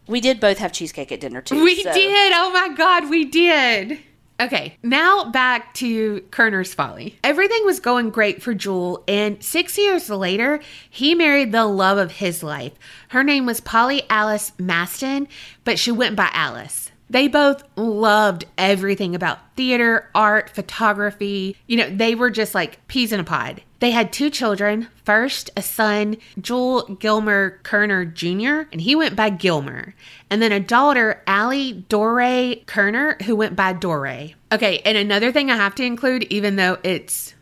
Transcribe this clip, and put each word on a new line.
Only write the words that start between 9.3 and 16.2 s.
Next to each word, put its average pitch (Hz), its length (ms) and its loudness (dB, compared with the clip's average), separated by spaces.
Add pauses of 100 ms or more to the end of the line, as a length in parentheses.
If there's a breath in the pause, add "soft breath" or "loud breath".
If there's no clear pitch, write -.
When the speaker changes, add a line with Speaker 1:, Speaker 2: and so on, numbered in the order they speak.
Speaker 2:
six - 360 -2
years 381 320 0
later, 208 500 -2 (300 loud breath)
he 302 240 0
married 285 380 2
the 226 120 4
love 196 320 2
of 185 160 0
his 170 300 -6
life. 147 300 -10 (360 loud breath)
Her 254 160 2
name 277 220 2
was 233 140 -2
Polly 247 500 0
Alice 214 480 0
Maston, 185 720 -2 (360 loud breath)
but 240 140 0
she 240 120 -2
went 226 260 0
by 196 180 2